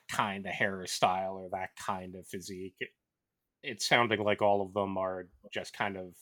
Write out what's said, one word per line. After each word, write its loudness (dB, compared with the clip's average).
kind -2
of -4
hairstyle 0
or -10
that -6
kind -6
of -14
physique. -10
It, -8
it's -6
sounding 6
like 2
all 6
of -6
them 0
are -4
just -8
kind -2
of -10